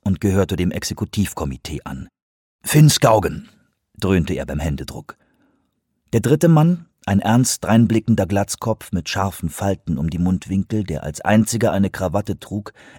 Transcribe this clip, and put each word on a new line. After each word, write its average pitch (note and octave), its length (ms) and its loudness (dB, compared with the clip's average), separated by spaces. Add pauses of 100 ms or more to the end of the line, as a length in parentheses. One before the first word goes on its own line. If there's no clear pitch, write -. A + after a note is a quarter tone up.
und F#2+ 160 -2
gehörte G2 360 0
dem F2+ 160 -2
Exekutivkomitee - 1120 -6
an. C2 220 -12 (560)
"Finn D3+ 260 6
Skaugen", G#2+ 600 2 (500)
dröhnte F#2 340 0
er C2+ 140 -6
beim C#2+ 120 -6
Händedruck. - 560 -8 (960)
Der A#2 80 2
dritte D3+ 260 4
Mann, E3 400 4 (200)
ein G2 120 2
ernst A#2 440 2
dreinblickender A2 640 2
Glatzkopf - 640 -4
mit F2 180 -4
scharfen F#2+ 400 -4
Falten F#2 480 -4
um D#2 140 -4
die D#2+ 80 -4
Mundwinkel, F#2+ 640 -2
der D#2+ 180 -8
als - 200 -10
einziger A2 500 2
eine G2 180 0
Krawatte F#2+ 500 -4
trug, - 340 -10 (260)